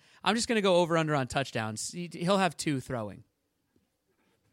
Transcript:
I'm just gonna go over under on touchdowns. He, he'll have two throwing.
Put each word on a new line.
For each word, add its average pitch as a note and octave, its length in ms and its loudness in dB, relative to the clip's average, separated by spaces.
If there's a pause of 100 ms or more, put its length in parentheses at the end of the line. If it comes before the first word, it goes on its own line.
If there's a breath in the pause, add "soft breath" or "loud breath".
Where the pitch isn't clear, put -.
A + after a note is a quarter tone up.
(240 soft breath)
I'm F#3+ 100 2
just A#3 140 -2
gonna A3 140 2
go F#3 140 6
over E3+ 200 4
under D#3 180 2
on C3+ 140 0
touchdowns. A2 640 -4
He, F3 200 -8
he'll F#3+ 260 0
have F3+ 180 0
two C#3+ 240 -2
throwing. A2+ 420 -8 (1300)